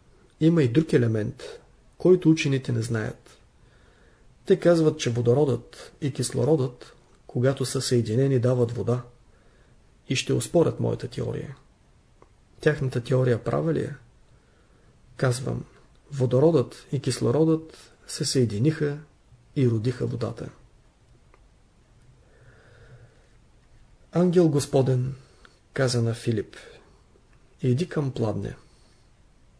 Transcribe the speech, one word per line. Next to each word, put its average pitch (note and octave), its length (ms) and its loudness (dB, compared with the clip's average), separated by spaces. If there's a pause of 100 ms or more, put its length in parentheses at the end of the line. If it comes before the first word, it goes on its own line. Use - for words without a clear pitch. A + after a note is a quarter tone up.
(400)
има E3 220 4
и B2+ 60 4
друг D3+ 240 0
елемент, A#2 500 0 (560)
който F3+ 320 4
учените C3+ 420 0
не A2+ 100 -2
знаят. A2 500 -6 (1120)
Те F#3+ 140 4
казват, D#3+ 380 4
че - 120 -2
водородът B2 880 0
и C#3 120 -4
кислородът, C3 840 -2 (300)
когато C3 380 0
са C3 160 -4
съединени, B2+ 580 0
дават B2 340 2
вода. A#2 300 -2 (1040)
И C3+ 80 -2
ще - 160 -4
оспорят B2+ 480 0
моята A2+ 280 -4
теория. - 480 -8 (1040)
Тяхната C3 440 -2
теория B2+ 400 0
права D3 300 -2
ли C#3+ 60 -2
е? - 140 -8 (1200)
Казвам, B2 480 -2 (480)
водородът C3 800 2
и C#3 80 -2
кислородът D3+ 920 -2 (120)
се - 180 -8
съединиха C#3+ 760 0 (580)
и C3 120 4
родиха A#2 380 -2
водата. A#2 440 -8 (3500)
Ангел F3 360 4
Господен C3 640 0 (580)
каза B2 300 0
на A2+ 120 -2
Филип: A2+ 420 -4 (1080)
„Иди C3+ 260 0
към C#3 240 -4
Пладне.“ G#2 440 -4 (1040)